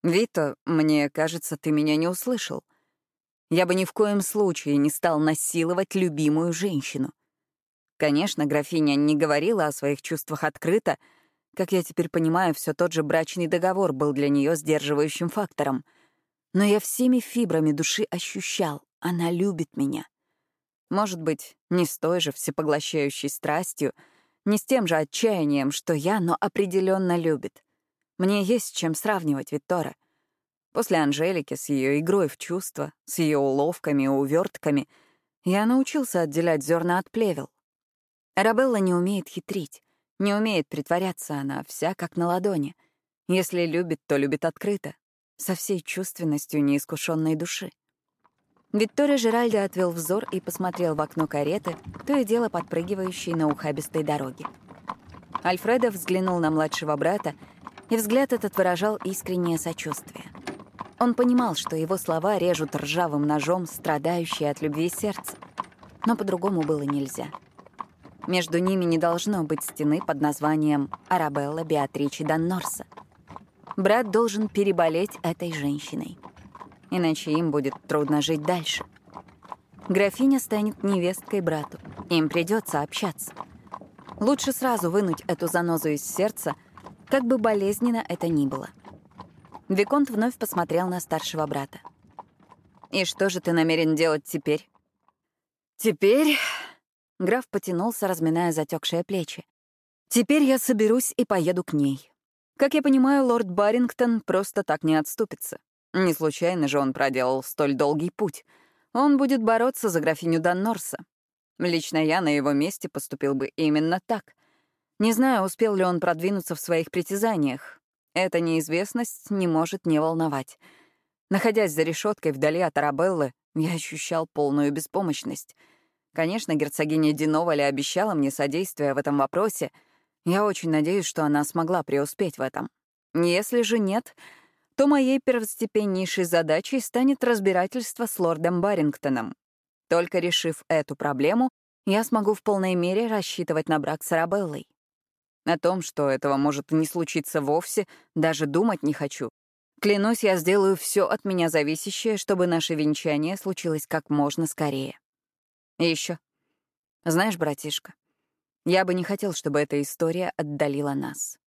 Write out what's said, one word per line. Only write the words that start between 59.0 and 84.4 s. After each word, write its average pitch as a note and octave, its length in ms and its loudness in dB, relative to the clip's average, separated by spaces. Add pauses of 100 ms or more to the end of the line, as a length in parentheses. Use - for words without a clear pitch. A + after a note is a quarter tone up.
искреннее F3+ 560 -2
сочувствие. - 680 -8 (720)
Он A#3+ 160 2
понимал, B3 400 2
что - 220 -6
его D#3+ 220 -2
слова F3 420 0
режут E3 360 0
ржавым D3 520 -2
ножом D#3 400 0
страдающее D#3+ 840 -2
от C#3+ 140 -4
любви D#3 260 -2
сердце. - 480 -6 (720)
Но A3+ 80 4
по-другому F#3+ 480 -2
было D3+ 180 -2
нельзя. C#3 460 -4 (960)
Между E3+ 320 0
ними F#3 280 0
не E3 120 2
должно F3 460 0
быть D3+ 200 -4
стены D3+ 380 -2
под C#3+ 200 -4
названием D3 680 0 (200)
"Арабелла D3+ 540 -2
Беатриче C#3+ 600 -2
Даннорса". E3 600 -2 (920)
Брат G#3 320 2
должен G#3+ 400 0
переболеть F3+ 720 0
этой E3+ 320 -4
женщиной. C#3+ 640 -6 (720)
Иначе E3 420 -2
им D#3+ 200 0
будет C#3 220 -2 (140)
трудно D3 340 2
жить D3+ 220 -2
дальше. E3+ 420 -2 (1040)
Графиня G#3 500 2
станет G#3 440 -4
невесткой F#3+ 580 -2
брату. D#3 380 -4 (300)
Им D#3+ 200 2
придется F3 520 0
общаться. - 520 -6 (840)
Лучше C4+ 320 2